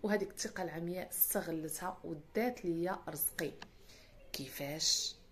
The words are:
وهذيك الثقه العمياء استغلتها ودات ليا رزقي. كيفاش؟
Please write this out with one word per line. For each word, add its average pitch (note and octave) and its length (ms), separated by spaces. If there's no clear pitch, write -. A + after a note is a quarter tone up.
وهذيك G3 280
الثقه - 320
العمياء E3+ 480
استغلتها E3+ 920
ودات G#3+ 600
ليا E3+ 340
رزقي. D#3 440
كيفاش؟ - 840